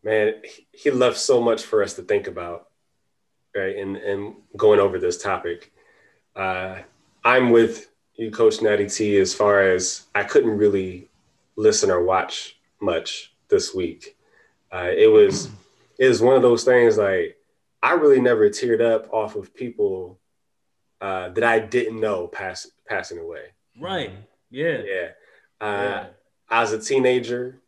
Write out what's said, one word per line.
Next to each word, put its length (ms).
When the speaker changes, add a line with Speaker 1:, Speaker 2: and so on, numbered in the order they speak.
Speaker 1:
Man, 320
he, 280
he 180
left 280
so 240
much 200
for 200
us 120
to 80
think 240
about, 420
right? 220
And, 200
and 380
going 240
over 180
this 240
topic, 500
uh, 440
I'm 260
with 400
you, 160
Coach 320
Natty 240
T, 320
as 160
far 260
as 540
I 100
couldn't 320
really 520
listen 340
or 120
watch 560
much 540
this 260
week. 420
Uh, 240
it 120
was, 420
it 100
was 140
one 140
of 60
those 220
things, 320
like, 400
I 120
really 260
never 280
teared 320
up 320
off 240
of 180
people, 640
uh, 300
that 140
I 140
didn't 420
know 260
pass-, 440
passing 300
away. 340
Speaker 2:
Right. 320
Speaker 3:
Mm-hmm. 100
Speaker 2:
Yeah. 280
Speaker 1:
Yeah. 300
Uh, 220
Speaker 2:
Yeah. 240
Speaker 1:
I 140
was 100
a 80
teenager. 880